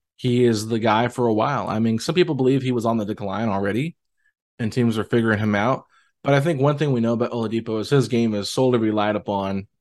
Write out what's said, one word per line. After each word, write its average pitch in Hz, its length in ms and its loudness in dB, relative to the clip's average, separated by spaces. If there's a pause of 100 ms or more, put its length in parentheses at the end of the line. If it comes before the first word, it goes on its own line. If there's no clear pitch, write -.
(180)
he 123 260 0
is 110 240 2
the 113 120 -2
guy 113 280 2
for 120 200 -2
a 110 60 2
while. 110 360 -2
I 104 100 -2
mean, 113 200 0
some - 160 -4
people 160 200 0
believe 131 260 2
he 127 100 -2
was 117 140 -2
on 117 120 2
the 107 80 -2
decline 104 440 -4
already 101 460 -2 (640)
and 113 120 -2
teams 117 260 0
are 104 80 -2
figuring 113 340 2
him 107 160 0
out. 113 300 0 (360)
But 139 140 2
I 139 60 4
think 147 200 0
one 143 160 2
thing 147 140 0
we 120 80 2
know 113 140 2
about 117 180 -2
Oladipo 113 480 -4
is 107 100 -6
his 127 200 4
game 117 260 0
is 101 160 -4
solely 127 260 2
relied 107 380 0
upon, 98 520 -4 (140)